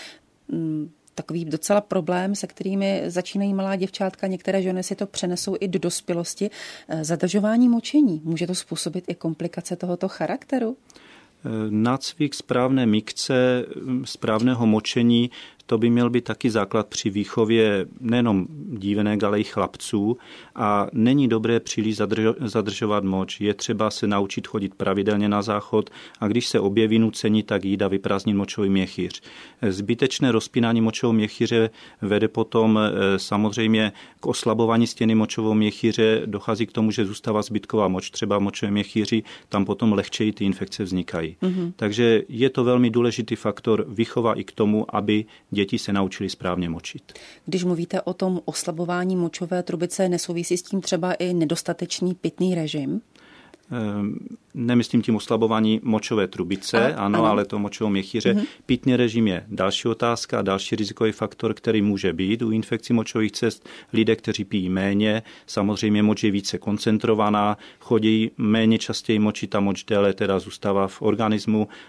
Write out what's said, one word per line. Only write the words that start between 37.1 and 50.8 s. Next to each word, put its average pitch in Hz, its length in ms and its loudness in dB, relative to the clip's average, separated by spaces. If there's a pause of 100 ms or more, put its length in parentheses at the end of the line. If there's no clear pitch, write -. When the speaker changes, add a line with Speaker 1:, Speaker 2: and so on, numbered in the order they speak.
Speaker 2:
zbytková 104 460 0
moč, 92 220 -2
třeba 101 280 -2
v 101 40 0
močovém 101 320 -2
měchýři, 104 500 0 (260)
tam 101 160 0
potom 107 280 2
lehčeji 104 380 0
ty 104 140 -4
infekce 98 380 -2
vznikají. 87 580 -4
Speaker 1:
Mhm. 180 340 -2
Speaker 2:
Takže 110 540 2
je 127 200 2
to 131 140 0
velmi 123 260 4
důležitý 117 460 0
faktor 107 520 0
výchova 113 460 0
i - 100 -6
k - 80 -18
tomu, 107 440 0
aby 107 300 2 (260)
děti 98 280 0
se - 140 -4
naučily 98 360 -2
správně 90 400 -4
močit. - 440 -12 (320)
Speaker 1:
Když 175 180 -2
mluvíte 175 380 -2
o 180 120 -4
tom 185 320 -2
oslabování 175 720 -4
močové 175 480 -2
trubice, 175 460 -2
nesouvisí 175 480 -2
s - 60 -10
tím 196 180 -4